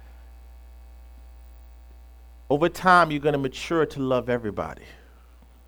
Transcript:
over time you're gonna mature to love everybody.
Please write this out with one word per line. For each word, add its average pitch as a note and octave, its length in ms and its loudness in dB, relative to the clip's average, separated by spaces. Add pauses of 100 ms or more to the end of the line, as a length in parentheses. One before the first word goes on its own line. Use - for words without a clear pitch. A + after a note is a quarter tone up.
(2500)
over E3 220 2
time F3 400 4
you're D3 100 -2
gonna D3 160 0
mature D3 480 -2
to C#3+ 160 -6
love B2+ 300 0
everybody. F#2+ 540 -6 (840)